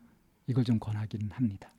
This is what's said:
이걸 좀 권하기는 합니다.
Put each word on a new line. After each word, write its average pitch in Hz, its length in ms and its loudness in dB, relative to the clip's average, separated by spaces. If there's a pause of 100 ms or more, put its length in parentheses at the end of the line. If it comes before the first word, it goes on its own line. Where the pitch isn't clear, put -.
(460)
이걸 127 180 4
좀 113 140 4
권하기는 107 520 -4
합니다. 101 480 -2